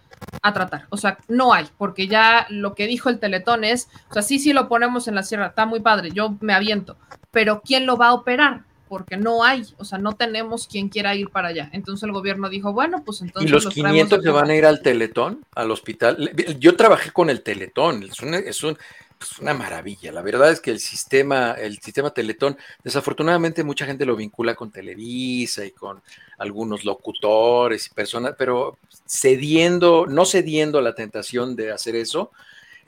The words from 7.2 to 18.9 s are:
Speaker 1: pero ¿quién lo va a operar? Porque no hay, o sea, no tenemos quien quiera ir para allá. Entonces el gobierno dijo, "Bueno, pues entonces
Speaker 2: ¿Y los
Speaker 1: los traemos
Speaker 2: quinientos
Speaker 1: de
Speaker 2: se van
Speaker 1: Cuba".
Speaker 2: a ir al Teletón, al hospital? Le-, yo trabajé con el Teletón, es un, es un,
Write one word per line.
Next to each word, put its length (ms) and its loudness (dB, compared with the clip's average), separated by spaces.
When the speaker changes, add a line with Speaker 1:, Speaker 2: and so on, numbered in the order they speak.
Speaker 1:
pero 320 2
¿quién 220 0
lo 120 0
va 100 6
a 60 6
operar? 500 0
Porque 280 -10
no 260 0
hay, 220 2
o 80 -16
sea, 140 -8
no 160 -4
tenemos 520 -6
quien 220 -6
quiera 240 -2
ir 160 -4
para 200 -4
allá. 240 -8
Entonces 300 -10
el 80 -6
gobierno 380 -6
dijo, 240 -6
"Bueno, 320 -2
pues 160 -10
entonces 260 -4
Speaker 2:
¿Y 60 4
los 120 6
Speaker 1:
los 100 -6
traemos 160 0
Speaker 2:
quinientos 280 4
Speaker 1:
de 40 -4
Speaker 2:
se 80 4
van 140 4
Speaker 1:
Cuba". 80 2
Speaker 2:
a 40 4
ir 80 6
al 160 6
Teletón, 720 0
al 160 -4
hospital? 480 0
Le-, 420 -6
yo 160 8
trabajé 360 6
con 180 2
el 140 -2
Teletón, 580 -2
es 180 -16
un, 140 -8
es 300 -6
un, 120 -4